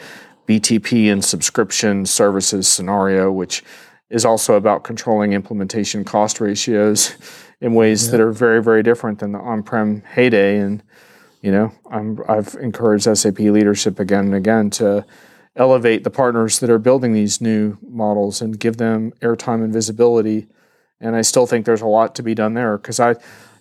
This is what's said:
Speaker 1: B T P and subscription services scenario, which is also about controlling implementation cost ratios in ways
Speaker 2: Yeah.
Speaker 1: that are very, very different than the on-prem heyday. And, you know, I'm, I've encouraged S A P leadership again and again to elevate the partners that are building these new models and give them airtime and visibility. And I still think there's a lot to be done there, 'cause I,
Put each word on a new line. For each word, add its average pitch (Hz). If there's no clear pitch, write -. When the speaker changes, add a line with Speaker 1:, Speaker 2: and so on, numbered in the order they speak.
Speaker 1:
B 110
T 113
P 107
and 101
subscription 98
services 98
scenario, 95
which 95
is 117
also 113
about 104
controlling 107
implementation 101
cost 107
ratios 107
in 117
ways 110
Speaker 2:
Yeah. -
Speaker 1:
that 120
are 113
very, 113
very 110
different 113
than 101
the 101
on-prem 107
heyday. 104
And, 101
you 101
know, 107
I'm, 107
I've 107
encouraged 110
S 107
A 101
P 107
leadership 104
again 98
and 98
again 107
to 101
elevate 120
the 107
partners 117
that 120
are 113
building 123
these 104
new 107
models 104
and 110
give 113
them 113
airtime 117
and 110
visibility. 110
And 113
I 113
still 123
think 113
there's 110
a 113
lot 110
to 123
be 113
done 110
there, 113
'cause -
I, 120